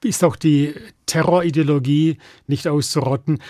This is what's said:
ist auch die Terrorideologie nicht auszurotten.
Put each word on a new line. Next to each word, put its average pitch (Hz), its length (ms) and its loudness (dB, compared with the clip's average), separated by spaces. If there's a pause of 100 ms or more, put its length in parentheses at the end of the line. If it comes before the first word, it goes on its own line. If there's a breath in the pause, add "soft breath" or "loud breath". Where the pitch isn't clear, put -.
ist 208 220 -2
auch 165 140 2
die 147 360 2 (340)
Terrorideologie 156 1080 0 (300 loud breath)
nicht 143 200 -4
auszurotten. 139 720 -2 (100)